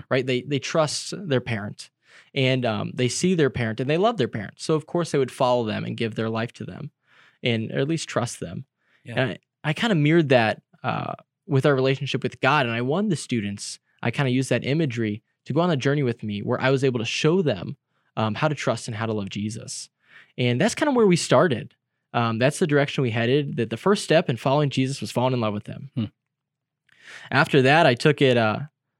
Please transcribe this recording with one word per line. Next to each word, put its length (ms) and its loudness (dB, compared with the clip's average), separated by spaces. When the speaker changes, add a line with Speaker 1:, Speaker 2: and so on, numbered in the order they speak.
Speaker 1:
right? 160 2
They, 160 -2
they 160 -2
trust 580 -2
their 240 -2
parent 500 -8
and, 300 2
um, 300 -2
they 140 0
see 260 0
their 160 2
parent 300 -4
and 100 -4
they 60 0
love 200 0
their 120 0
parent. 300 -10
So 160 -2
of 120 -4
course 240 -4
they 80 0
would 140 0
follow 320 2
them 200 -4
and 120 -6
give 180 -4
their 160 -4
life 240 -4
to 100 -14
them 260 -12
and, 300 -2
or 60 -4
at 100 0
least 200 -4
trust 320 -4
them. 240 -10
Speaker 2:
Yeah. 120 -10
Speaker 1:
And 160 0
I, 60 -14
I 80 0
kinda 240 0
mirrored 340 4
that, 320 4
uh, 300 -4
with 200 2
our 80 6
relationship 480 0
with 180 -6
God. 260 2
And 80 -4
I 80 -2
wanted 280 0
the 60 0
students, 640 -6
I 80 -2
kinda 200 0
used 200 0
that 140 -2
imagery 580 -2
to 60 -6
go 80 0
on 100 2
a 60 2
journey 280 0
with 180 -4
me 200 -6
where 180 -2
I 100 2
was 140 2
able 160 0
to 40 -4
show 380 0
them, 340 -4
um, 200 -2
how 120 0
to 60 -4
trust 340 -4
and 80 -8
how 100 -6
to 60 -2
love 180 -6
Jesus. 600 -10
And 220 2
that's 140 2
kinda 180 0
where 140 6
we 100 6
started. 580 2
Um, 260 0
that's 220 2
the 60 2
direction 360 2
we 80 0
headed, 460 0
that 140 -2
the 60 -6
first 280 0
step 260 4
in 60 -2
following 340 0
Jesus 300 -2
was 100 -8
falling 240 0
in 60 0
love 120 0
with 140 -8
him. 300 -14
Speaker 2:
Hmm. 80 -2
Speaker 1:
After 320 4
that, 240 6
I 80 4
took 280 2
it, 140 6
uh, 240 2